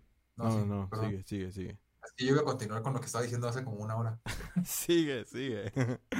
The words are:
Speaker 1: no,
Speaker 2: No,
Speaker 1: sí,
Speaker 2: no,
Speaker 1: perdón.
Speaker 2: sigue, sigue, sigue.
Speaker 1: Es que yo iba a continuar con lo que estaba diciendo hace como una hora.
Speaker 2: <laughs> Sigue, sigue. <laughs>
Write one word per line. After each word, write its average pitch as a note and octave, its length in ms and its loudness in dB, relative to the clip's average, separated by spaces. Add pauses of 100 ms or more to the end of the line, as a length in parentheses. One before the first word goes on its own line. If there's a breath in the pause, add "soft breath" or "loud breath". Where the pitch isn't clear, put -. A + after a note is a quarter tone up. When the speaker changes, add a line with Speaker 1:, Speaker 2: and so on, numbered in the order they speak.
(360)
Speaker 1:
no, A#2 140 2
Speaker 2:
No, - 0 -
Speaker 1:
sí, G#2+ 160 4
Speaker 2:
no, G2+ 240 0
Speaker 1:
perdón. G#2+ 200 0
Speaker 2:
sigue, G2 140 -2
sigue, F#2 280 -4
sigue. G2 260 -6 (260)
Speaker 1:
Es - 120 -18
que B2 100 -2
yo C3+ 60 6
iba D3+ 100 8
a - 20 0
continuar A2 380 -2
con C3 120 0
lo B2 60 -2
que - 60 -8
estaba A#2 180 0
diciendo A#2+ 240 -2
hace C3 160 -2
como A2 140 -6
una G#2+ 180 -4
hora. A2+ 280 -2
Speaker 2:
<laughs> - 400 -2
Sigue, D3+ 600 2
sigue. A#2 480 -4
<laughs> B2+ 260 2 (200)